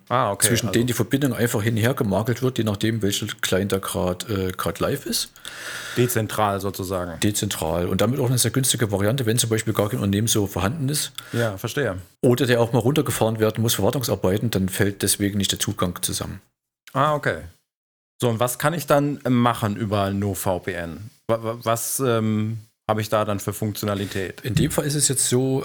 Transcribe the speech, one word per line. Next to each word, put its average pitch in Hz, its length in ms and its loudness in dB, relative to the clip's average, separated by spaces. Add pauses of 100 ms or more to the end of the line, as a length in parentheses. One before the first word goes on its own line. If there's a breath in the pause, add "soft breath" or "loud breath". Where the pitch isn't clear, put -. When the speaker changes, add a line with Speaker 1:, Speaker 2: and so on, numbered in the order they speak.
Speaker 1:
Ah, 120 240 2
okay, 98 160 0
Speaker 2:
zwischen 117 200 2
Speaker 1:
also 95 100 -2
Speaker 2:
denen 120 80 4
die 123 80 0
Verbindung 131 400 0
einfach 110 280 0
hin 117 120 0
und 107 80 2
her 120 100 4
gemakelt 113 480 0
wird, 127 160 -2
je 113 80 2
nachdem, 107 380 0
welcher 101 240 0 (160)
Client 98 300 0
da 95 60 2
grad, 90 520 -2
äh, 95 260 -2
grad - 240 -4
live 107 240 -2
ist. - 280 -4 (640 loud breath)
Speaker 1:
Dezentral 107 640 0
sozusagen. 90 580 -4
Speaker 2:
Dezentral. 87 680 0
Und 95 120 0
damit 123 200 2
auch 120 100 2
eine 127 80 2
sehr 120 140 2
günstige 123 380 0
Variante, 104 360 2
wenn 110 100 2
zum 120 140 0
Beispiel 110 240 0
gar 104 160 2
kein 123 80 -2
Unternehmen 101 300 2
so 104 180 2
vorhanden 127 420 -2
ist. - 240 -4 (220 loud breath)
Speaker 1:
Ja, 113 240 0
verstehe. 113 400 -4 (240)
Speaker 2:
Oder 127 240 6
der 117 160 4
auch 113 100 2
mal 131 60 4
runtergefahren 113 600 2
werden 110 220 2
muss 117 140 2
für 101 80 0
Wartungsarbeiten, 110 680 0
dann 95 200 0
fällt 101 320 0
deswegen 101 340 0
nicht 98 160 0
der - 60 -4
Zugang 92 420 -2
zusammen. 85 400 -6 (540)
Speaker 1:
Ah, 147 200 2
okay. 120 260 -2 (800)
So, 123 120 2
und 113 100 -2
was 123 180 0
kann 151 140 2
ich 165 140 -4
dann 143 420 2
machen 120 480 2
über 101 340 0
No 98 220 0
V 92 280 -2
P 95 120 -6
N? 85 380 -8 (180)
Wa-, 113 140 0
wa-, 113 200 -4
was, 117 380 -2
ähm, 110 600 0 (280)
habe 107 140 0
ich 107 60 -6
da 107 160 2
dann 104 140 -2
für 101 140 -4
Funktionalität? 101 880 -4
Speaker 2:
In 113 160 -4
dem 156 160 2
Fall 156 120 0
ist 147 120 -2
es 139 100 2
jetzt - 220 0
so, 131 360 2